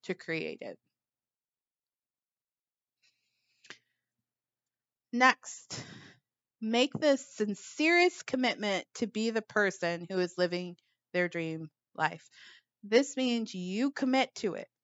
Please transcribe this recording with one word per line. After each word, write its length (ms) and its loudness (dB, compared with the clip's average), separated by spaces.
to 120 -8
create 460 -8
it. 180 -12
Next, 720 0
make 320 2
the 240 2
sincerest 1080 2
commitment 600 -2
to 100 -2
be 260 -2
the 100 -2
person 680 0
who 100 -2
is 180 -2
living 400 -2
their 160 0
dream 420 -6
life. 360 -4
This 340 2
means 360 0
you 380 -2
commit 440 0
to 180 -4
it. 160 -10